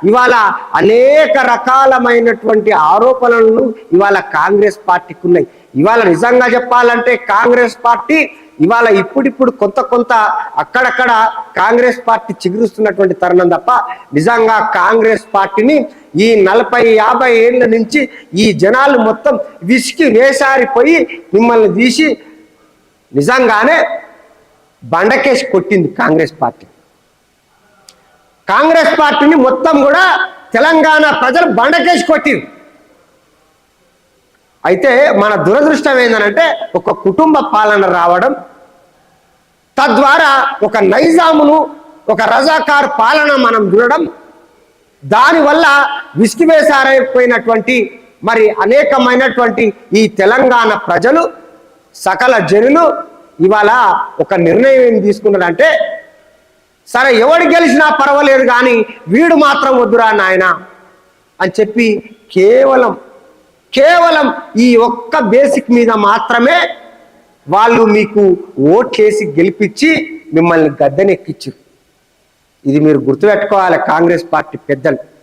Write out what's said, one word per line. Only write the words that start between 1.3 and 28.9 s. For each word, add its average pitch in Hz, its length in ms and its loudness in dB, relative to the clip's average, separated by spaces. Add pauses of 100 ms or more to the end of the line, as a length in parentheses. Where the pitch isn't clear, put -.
రకాలమైనటువంటి 240 1160 0 (200)
ఆరోపణలను 233 720 2 (340)
ఇవాళ 196 220 2 (160)
కాంగ్రెస్ 196 420 0 (120)
పార్టీకి 180 400 -4
ఉన్నాయి. 175 180 0 (340)
ఇవాళ 220 200 2 (100)
నిజంగా 240 440 2
చెప్పాలంటే 247 580 0 (180)
కాంగ్రెస్ 233 460 0 (100)
పార్టీ 285 320 0 (460)
ఇవాళ 233 220 0 (160)
ఇప్పుడిప్పుడు 262 480 -2 (120)
కొంత 208 160 -4 (140)
కొంత 240 200 -2 (500)
అక్కడక్కడ 247 480 -2 (480)
కాంగ్రెస్ 240 400 0 (100)
పార్టీ 226 240 -4 (100)
చిగురుస్తున్నటువంటి 196 800 -2
తరుణం 180 320 0
తప్ప 170 160 -4 (480)
నిజంగా 220 400 0 (200)
కాంగ్రెస్ 220 560 0
పార్టీని 214 420 0 (500)
ఈ - 20 2 (200)
నలభై 233 360 0 (180)
యాభై 247 300 0 (140)
ఏళ్ళ 247 160 2 (120)
నుంచి 233 280 -2 (420)
ఈ - 20 2 (160)
జనాలు 254 360 2 (100)
మొత్తం 226 260 -2 (380)
విసికి 269 360 -2 (100)
వేసారిపోయి 269 800 0 (380)
మిమ్మల్ని 226 460 2
తీసి 254 280 0 (1040)
నిజంగానే 233 640 0 (1200)
బండకేసి 262 580 -2
కొట్టింది 180 380 -2 (100)
కాంగ్రెస్ 156 440 -2
పార్టీ. - 220 -8 (1800)
కాంగ్రెస్ 320 500 2